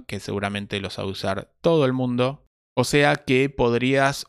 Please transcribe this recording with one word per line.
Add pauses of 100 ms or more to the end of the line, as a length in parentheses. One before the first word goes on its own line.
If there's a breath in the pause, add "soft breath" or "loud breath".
que
seguramente
lo
sabe
usar
todo
el
mundo. (320)
O
sea
que
podrías